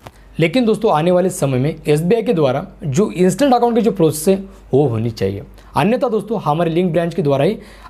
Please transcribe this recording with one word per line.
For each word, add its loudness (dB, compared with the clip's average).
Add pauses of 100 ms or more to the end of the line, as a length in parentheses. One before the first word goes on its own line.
(400)
लेकिन 0
दोस्तों 0
आने 2
वाले 2
समय -2
में -2 (120)
एसबीआई 2
के 0
द्वारा 0 (160)
जो 0
इंस्टेंट 2
अकाउंट 2
की 2
जो 2
प्रोसेस 0
है 2 (300)
वो 4
होनी -2
चाहिए, -4 (340)
अन्यथा 0
दोस्तों -4
हमारे 0
लिंक 0
ब्रांच -2
के -4
द्वारा 2
ही 0 (320)